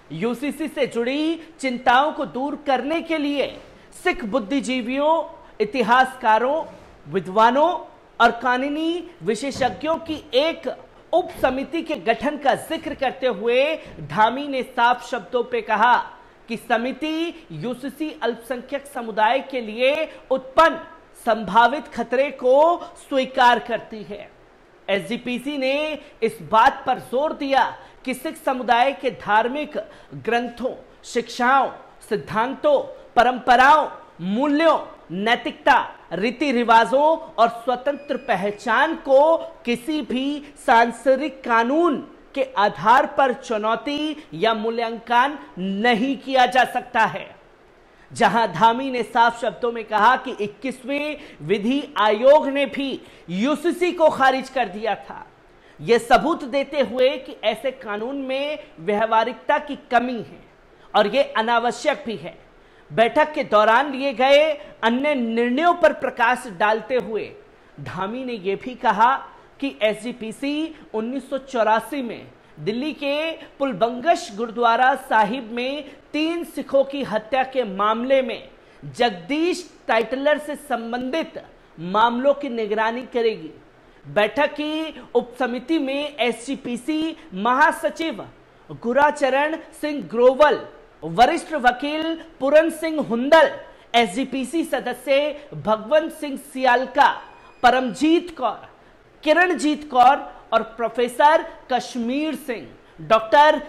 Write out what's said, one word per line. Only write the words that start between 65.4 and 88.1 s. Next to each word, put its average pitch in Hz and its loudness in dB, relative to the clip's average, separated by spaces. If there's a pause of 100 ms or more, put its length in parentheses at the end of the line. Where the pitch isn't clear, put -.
पर 320 4
प्रकाश 247 -2 (120)
डालते 220 0
हुए 208 -4 (560)
धामी 190 -8
ने 247 -8
यह 196 -4
भी 254 -10
कहा 233 2 (440)
कि 269 -6
एसजीपीसी 240 -4 (180)
उन्नीस 240 -6
सौ 269 -4
चौरासी 226 0
में 143 -10 (320)
दिल्ली 233 -4
के 294 -2 (280)
पुलबंगश 247 0
गुरुद्वारा 233 2 (160)
साहिब 220 0
में 262 -6 (220)
तीन 330 -2
सिखों 277 0
की 277 -6
हत्या 214 -2
के 254 -2
मामले 226 0
में 226 -10 (480)
जगदीश 233 -2 (220)
टाइटलर 269 0
से 285 -8
संबंधित 240 -6 (380)
मामलों 233 2
की 277 -4
निगरानी 226 -2 (120)
करेगी। 214 -2 (540)
बैठक 214 0
की 302 -6 (140)
उपसमिति 247 -2
में 285 -4
एसजीपीसी 269 -4 (180)
महासचिव 262 0 (460)